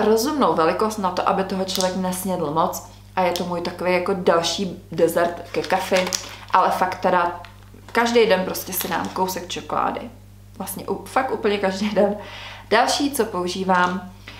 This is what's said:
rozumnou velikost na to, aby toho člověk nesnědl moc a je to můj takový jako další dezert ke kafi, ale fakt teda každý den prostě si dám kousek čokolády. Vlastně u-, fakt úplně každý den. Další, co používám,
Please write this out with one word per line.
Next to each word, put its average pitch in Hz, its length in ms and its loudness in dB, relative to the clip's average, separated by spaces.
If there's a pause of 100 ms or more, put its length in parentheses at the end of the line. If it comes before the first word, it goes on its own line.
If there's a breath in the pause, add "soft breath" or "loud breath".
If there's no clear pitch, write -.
rozumnou 226 480 4
velikost 180 440 2
na 190 140 0
to, 180 180 0
aby 190 140 2
toho 190 220 -2
člověk 185 300 4
nesnědl 185 560 -2
moc 170 380 0 (260 loud breath)
a 185 60 2
je 180 100 4
to 175 140 -2
můj 175 160 -2
takový 175 320 0
jako 180 200 2
další 180 800 0
dezert 170 500 2 (100)
ke 160 100 -2
kafi, 185 440 0 (480 loud breath)
ale 190 180 6
fakt - 280 -2
teda 180 420 2 (500)
každý 233 340 4
den 185 200 4
prostě 180 280 -6
si - 140 -4
dám 180 220 -4
kousek 185 380 -4
čokolády. - 640 -4 (480)
Vlastně 190 300 -8
u-, - 180 -6
fakt 262 260 -2
úplně 208 260 -2
každý 196 320 -2
den. 202 260 2 (540 loud breath)
Další, 262 420 2
co 233 140 -2
používám, 180 840 0 (280 loud breath)